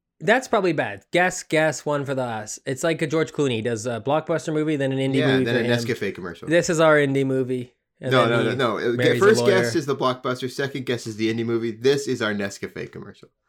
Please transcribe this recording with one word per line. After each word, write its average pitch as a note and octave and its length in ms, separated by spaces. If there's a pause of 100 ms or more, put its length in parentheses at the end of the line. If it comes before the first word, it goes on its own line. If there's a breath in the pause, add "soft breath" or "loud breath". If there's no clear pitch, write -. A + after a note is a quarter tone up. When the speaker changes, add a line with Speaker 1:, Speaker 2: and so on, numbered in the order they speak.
(200)
Speaker 1:
That's A3+ 280
probably F#3 260
bad. G#2 380
Guest, F3+ 380
guest, D#3 360
one D3 200
for C3+ 100
the C3 80
us. A2 420
It's C3+ 180
like E3 180
a D#3 60
George D#3 240
Clooney. C3+ 260
He A2 40
does A2+ 240
a A2+ 200
blockbuster D#3 480
movie, D3+ 220
then C3+ 160
an C3+ 60
indie C3+ 200
Speaker 2:
Yeah, C3+ 160
Speaker 1:
movie C3 120
Speaker 2:
then A#2+ 100
Speaker 1:
for A#2 60
Speaker 2:
an A2+ 40
Speaker 1:
him. A#2+ 120
Speaker 2:
Nescafe A#2 380
commercial. F2 320
Speaker 1:
This E3+ 220
is D#3+ 100
our D#3 180
indie C#3 280
movie. B2+ 480 (280)
And C3 100
Speaker 2:
No, A#2+ 160
Speaker 1:
then - 40
Speaker 2:
no, A2+ 200
Speaker 1:
he B2 60
Speaker 2:
no, A2+ 200
no. G2 120
Uh, A#2+ 60
Speaker 1:
marries B2 260
a - 40
Speaker 2:
first A#2 160
Speaker 1:
lawyer. - 200
Speaker 2:
guest A#2+ 140
is D#3 100
the C3+ 100
blockbuster. B2+ 560
Second C3+ 340
guest A#2+ 220
is G#2+ 80
the A2 180
indie A#2 120
movie. A#2 260
This C3 380
is A#2+ 120
our G#2+ 120
Nescafe G2 580
commercial. F#2+ 420
Speaker 1:
<laughs> - 160